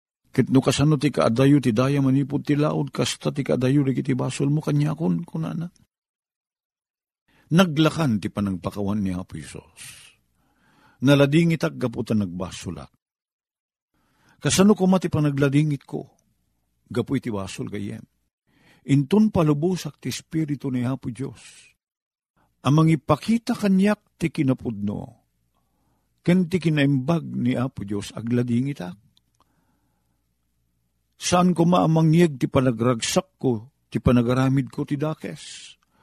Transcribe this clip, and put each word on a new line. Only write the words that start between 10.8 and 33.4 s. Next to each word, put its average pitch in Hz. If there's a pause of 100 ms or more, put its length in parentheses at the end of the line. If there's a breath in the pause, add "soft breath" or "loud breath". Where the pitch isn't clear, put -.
Naladingit 143
ak 147
gaputan 117
nagbasolak. 87 (1500)
Kasano 196
ko 185
mati 185
panagladingit 143
ko? - (800)
Gapu 120
iti 123
basol 98
gayem. 104 (880 soft breath)
Intun 147
palubusak 160
ti 135
Espiritu 143
ni 123
Apo 131
Diyos. 131 (1300)
Amang 156
ipakita 165
kanyak 202
ti 165
kinapudno. 104 (1040)
Ken 175
ti 185
kinaimbag 147 (140)
ni 123
Apo 123
Diyos 101
agladingit 120
ak. 90 (2250)
Saan 180
ko 165
maamangyeg 160
ti 143
panagragsak 123
ko, 120 (240)